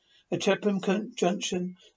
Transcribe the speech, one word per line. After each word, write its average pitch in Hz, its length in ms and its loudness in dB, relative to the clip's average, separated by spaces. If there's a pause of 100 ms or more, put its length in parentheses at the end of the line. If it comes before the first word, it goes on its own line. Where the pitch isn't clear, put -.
(320)
At 170 80 -2
Chatham 202 400 2
Cl-, 202 340 0
Junction, 180 640 -2 (200)